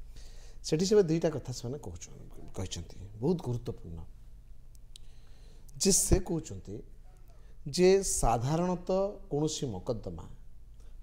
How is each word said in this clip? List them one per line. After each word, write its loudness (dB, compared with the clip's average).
ସେଠି 2
ସେମାନେ 8
ଦୁଇଟା 4
କଥା -4
ସେମାନେ -6
କହୁଛନ୍ତି, -12
କହିଛନ୍ତି, -6
ବହୁତ 2
ଗୁରୁତ୍ୱପୂର୍ଣ୍ଣ। -6
ଯେ 8
ସେ 6
କହୁଛନ୍ତି -4
ଯେ 8
ସାଧାରଣତଃ 4
କୌଣସି 0
ମକଦ୍ଦମା -4